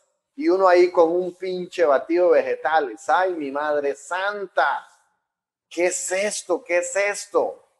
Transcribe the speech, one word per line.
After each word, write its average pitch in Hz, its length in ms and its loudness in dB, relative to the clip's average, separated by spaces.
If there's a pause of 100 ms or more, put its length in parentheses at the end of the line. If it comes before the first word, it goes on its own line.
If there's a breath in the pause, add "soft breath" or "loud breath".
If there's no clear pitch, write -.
(360)
y 160 140 -2
uno 190 180 4
ahí 180 240 4
con 170 200 4
un 180 240 -4
pinche 180 500 -4
batido 165 460 2
de 147 100 6
vegetales. 131 680 -2
"Ay, 180 260 2
mi 151 180 -8
madre 143 440 -2
santa, 202 920 -4 (840)
¿qué 170 180 -2
es - 240 -6
esto? 190 520 -4
¿Qué 175 160 -2
es 175 160 -4
esto?". 185 640 -2 (200)